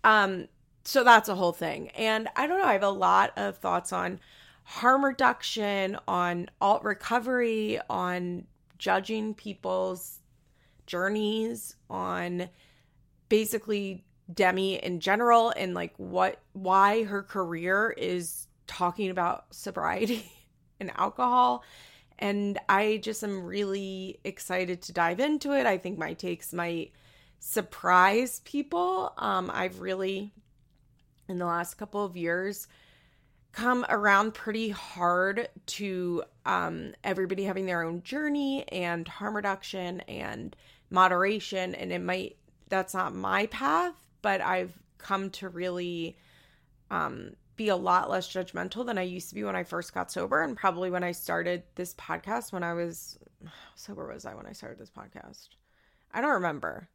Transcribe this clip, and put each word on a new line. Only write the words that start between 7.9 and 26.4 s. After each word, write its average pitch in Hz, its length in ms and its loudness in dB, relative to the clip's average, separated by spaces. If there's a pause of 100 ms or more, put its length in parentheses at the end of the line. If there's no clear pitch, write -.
judging 214 560 -2
people's 185 880 -6 (680)
journeys, 214 880 -2 (140)
on 180 600 -4 (800)
basically 208 760 0 (300)
Demi 190 420 4
in 175 240 -4
general 233 560 6
and, 185 180 -4
like, 175 240 -6
what, 185 420 0 (140)
why 196 500 6
her 202 200 -4
career 185 720 0
is 180 500 -4 (200)
talking 185 420 -2
about 180 440 -2
sobriety 208 800 -2 (240)
<laughs> - 240 -20
and 190 160 -8
alcohol. 247 680 4 (560)
And 202 380 0 (100)
I 214 340 4
just 214 220 -6
am 196 200 -4
really 190 800 -6
excited 185 600 -4
to 170 100 -14
dive 170 260 2
into 285 340 2
it. 269 120 4
I 196 120 4
think 185 200 -6
my 160 160 -4
takes 175 400 -8